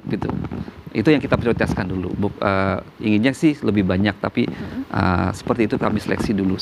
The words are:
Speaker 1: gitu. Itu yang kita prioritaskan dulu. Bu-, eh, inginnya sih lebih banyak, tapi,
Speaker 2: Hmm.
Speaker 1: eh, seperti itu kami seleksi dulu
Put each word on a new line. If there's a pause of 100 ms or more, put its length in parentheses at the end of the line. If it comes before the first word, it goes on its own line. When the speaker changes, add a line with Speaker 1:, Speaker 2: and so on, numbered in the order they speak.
Speaker 1:
gitu. (640)
Itu
yang
kita
prioritaskan
dulu.
Bu-,
eh, (240)
inginnya
sih
lebih
banyak,
tapi,
Speaker 2:
Hmm.
Speaker 1:
eh,
seperti
itu
kami
seleksi
dulu